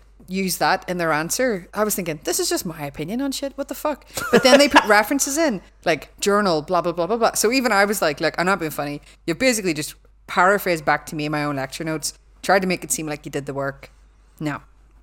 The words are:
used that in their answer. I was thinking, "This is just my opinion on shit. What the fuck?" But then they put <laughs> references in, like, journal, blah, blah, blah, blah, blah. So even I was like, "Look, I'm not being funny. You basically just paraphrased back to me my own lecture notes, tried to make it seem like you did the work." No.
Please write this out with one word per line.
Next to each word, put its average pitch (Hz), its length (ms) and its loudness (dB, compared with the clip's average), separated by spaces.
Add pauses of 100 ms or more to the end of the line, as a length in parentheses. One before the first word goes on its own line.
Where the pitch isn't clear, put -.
(260)
used 185 320 -4
that 175 300 2
in 180 100 -4
their 165 140 0
answer. 175 600 -2
I 214 120 0
was 214 100 -2
thinking, 165 300 -6
"This 359 160 -2
is 349 80 -2
just 339 180 -4
my 156 180 -10
opinion 156 360 -6
on 277 120 -4
shit. 277 240 -8
What 277 120 -8
the 277 60 -8
fuck?" - 300 -6 (280)
But 233 100 6
then 262 160 8
they 285 100 6
put 269 160 6
<laughs> - 20 -8
references 269 520 2
in, 277 240 0 (220)
like, - 360 -2
journal, 202 420 2
blah, 175 180 0
blah, 170 120 -2
blah, 165 140 -2
blah, 208 100 -2
blah. 226 180 2
So 214 180 2
even 247 180 2
I 196 140 4
was 202 180 0
like, 151 180 0
"Look, 156 180 0
I'm 175 80 0
not 190 120 2
being 160 140 -4
funny. 147 280 -6 (260)
You 165 100 0
basically 220 380 0
just 151 200 -8 (320)
paraphrased 185 580 2
back 151 220 0
to 170 100 -10
me 147 120 -4
my 151 160 -2
own 147 120 -2
lecture 135 280 -6
notes, 156 280 -6 (300)
tried 196 200 4
to 185 60 -2
make 180 160 -2
it 156 80 -6
seem 160 140 -6
like 147 180 -8
you 156 60 -12
did 143 160 -6
the 143 80 -8
work." 139 360 -8 (500)
No. 147 220 -4 (400)